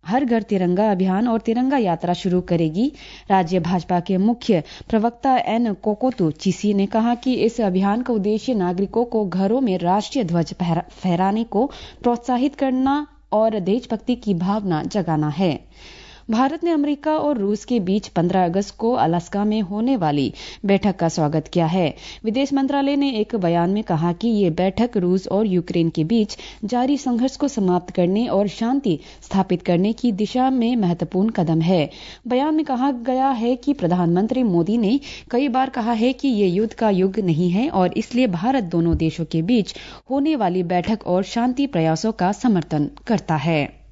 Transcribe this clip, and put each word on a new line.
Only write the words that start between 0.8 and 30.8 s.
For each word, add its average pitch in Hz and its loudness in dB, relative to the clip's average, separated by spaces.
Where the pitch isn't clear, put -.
अभियान 190 0
और 226 0
तिरंगा 254 0
यात्रा 175 0
शुरू 180 0
करेगी। 175 0
राज्य 185 2
भाजपा 175 0
के 185 -2
मुख्य 208 2
प्रवक्ता 233 0
एन 226 0
कोकोतु 208 -2
चिसी 196 0
ने 196 2
कहा 226 0
कि 254 -2
इस 233 0
अभियान 202 0
का 247 -2
उद्देश्य 214 0
नागरिकों 190 0
को 220 -2
घरों 196 0
में 196 0
राष्ट्रीय 185 0
ध्वज 170 -2
फहरा-, 170 -2
फहराने 190 0
को 226 -2
प्रोत्साहित 247 0
करना 269 0
और 214 2
देशभक्ति 220 -2
की 220 -2
भावना 180 0
जगाना 156 0
है। 156 -2
भारत 269 0
ने 339 2
अमेरिका 294 0
और 294 0
रूस 208 -2
के 247 0
बीच 190 -2
पन्द्रह 180 2
अगस्त 190 -2
को 226 0
अलास्का 170 0
में 214 0
होने 214 -2
वाली 147 0
बैठक 196 2
का 170 0
स्वागत 156 0
किया 170 0
है। 165 0
विदेश 269 0
मंत्रालय 277 0
ने 277 0
एक 214 -2
बयान 170 2
में 208 -2
कहा 170 0
कि 190 -2
ये 208 2
बैठक 190 0
रूस 185 0
और 214 0
यूक्रेन 175 0
के 160 -2
बीच 214 0
जारी 247 0
संघर्ष 254 -2
को - -2
समाप्त 180 0
करने 190 2
और 202 2
शांति 226 -2
स्थापित 185 0
करने 185 2
की 233 0
दिशा 214 0
में 247 0
महत्वपूर्ण 185 0